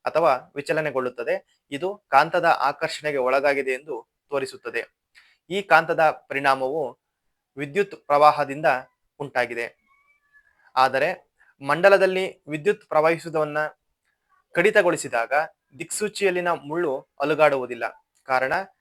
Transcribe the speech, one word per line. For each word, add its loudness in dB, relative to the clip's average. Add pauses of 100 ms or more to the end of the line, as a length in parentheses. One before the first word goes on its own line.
ಅಥವಾ 0
ವಿಚಲನೆಗೊಳ್ಳುತ್ತದೆ. -6
ಇದು -8
ಕಾಂತದ 2
ಆಕರ್ಷಣೆಗೆ -2
ಒಳಗಾಗಿದೆ 0
ಎಂದು -8 (340)
ತೋರಿಸುತ್ತದೆ. -6 (680)
ಈ -4
ಕಾಂತದ 4 (180)
ಪರಿಣಾಮವು -2 (720)
ವಿದ್ಯುತ್ -6
ಪ್ರವಾಹದಿಂದ 4 (520)
ಉಂಟಾಗಿದೆ. -4 (1120)
ಆದರೆ 2 (540)
ಮಂಡಲದಲ್ಲಿ 2
ವಿದ್ಯುತ್ -4
ಪ್ರವಹಿಸುವುದನ್ನ 0 (960)
ಕಡಿತಗೊಳಿಸಿದಾಗ 2 (460)
ದಿಕ್ಸೂಚಿಯಲ್ಲಿನ -4
ಮುಳ್ಳು -4 (280)
ಅಲುಗಾಡುವುದಿಲ್ಲ, 0 (440)
ಕಾರಣ 0 (280)